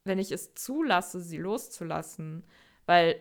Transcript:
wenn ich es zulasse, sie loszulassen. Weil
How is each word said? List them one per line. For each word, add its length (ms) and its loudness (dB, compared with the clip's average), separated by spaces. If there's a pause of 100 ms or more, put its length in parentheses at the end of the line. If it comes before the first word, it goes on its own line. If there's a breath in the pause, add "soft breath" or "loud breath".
wenn 140 0
ich 140 -2
es 220 -10
zulasse, 640 0
sie 180 -10
loszulassen. 1080 -8 (400 soft breath)
Weil 360 6